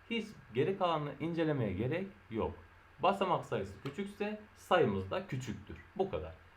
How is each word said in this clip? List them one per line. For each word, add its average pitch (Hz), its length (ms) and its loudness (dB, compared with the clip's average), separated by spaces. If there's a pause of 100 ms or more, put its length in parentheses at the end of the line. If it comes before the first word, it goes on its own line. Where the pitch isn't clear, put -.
hiç 226 180 -2 (260)
geri 170 240 2
kalanını 160 420 2
incelemeye 151 540 2
gerek 143 340 -2 (240)
yok. 92 240 0 (440)
Basamak 180 460 4
sayısı 98 380 -4
küçükse 208 580 -4 (140)
sayımız 101 560 4
da 190 160 -2
küçüktür. 101 500 -6 (180)
Bu 185 160 0
kadar. 80 220 -4 (240)